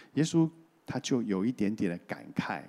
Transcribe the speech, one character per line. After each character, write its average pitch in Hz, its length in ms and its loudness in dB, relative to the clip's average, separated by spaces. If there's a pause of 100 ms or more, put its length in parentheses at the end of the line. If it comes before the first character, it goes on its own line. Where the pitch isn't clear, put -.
(140)
耶 143 100 2
稣 165 240 4 (380)
他 - 120 -4
就 120 240 0
有 98 220 2
一 123 80 2
点 107 240 0
点 98 140 0
的 87 160 -4
感 - 180 -8 (100)
慨。 80 340 -2